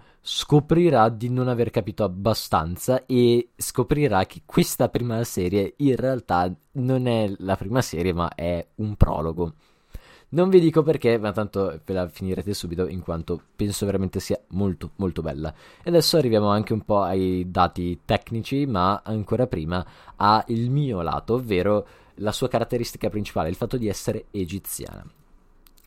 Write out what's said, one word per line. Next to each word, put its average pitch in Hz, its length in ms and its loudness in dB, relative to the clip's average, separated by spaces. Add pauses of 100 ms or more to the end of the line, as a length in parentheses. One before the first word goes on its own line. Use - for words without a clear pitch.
(200)
scoprirà 147 880 4
di 117 220 -4
non 127 180 0
aver 117 220 0
capito 107 340 -2
abbastanza 98 1000 -2
e 120 500 4
scoprirà 123 720 0
che - 180 -20
questa - 460 0
prima 120 340 -2
serie 98 540 0
in 135 180 2
realtà 131 580 0 (180)
non 127 340 0
è 110 320 0
la 95 180 -2
prima 104 240 -2
serie, 87 320 -2
ma 82 220 -2
è 85 320 -4 (100)
un 107 200 -6
prologo. 80 580 2 (760)
Non 175 200 2
vi 190 100 10
dico 160 220 4
perché, 135 340 2
ma 104 160 -2
tanto 98 500 -2
ve 95 120 -6
la 90 120 -2
finirete 92 460 -6
subito, 90 340 -4
in 87 140 -8
quanto 82 400 -6 (160)
penso 101 300 -2
veramente 95 340 -2
sia - 180 -4 (100)
molto, 90 480 -4
molto 90 260 -4
bella. 78 320 -8 (280)
E - 60 -4
adesso 170 300 4
arriviamo 110 320 4
anche 107 240 0
un 104 80 -4
po' 104 180 2
ai 92 500 0
dati 87 540 0
tecnici, 113 600 -2
ma 101 360 0
ancora 110 440 -2
prima 90 360 -4 (340)
al 104 280 4 (240)
mio 131 320 -2
lato, 76 320 -2
ovvero 104 540 0 (300)
la 104 160 -4
sua - 160 -4
caratteristica 117 600 -4
principale, 98 400 -4
il 90 60 -4
fatto 127 240 -4
di 110 100 -2
essere 107 420 -6
egiziana. 85 720 -8 (840)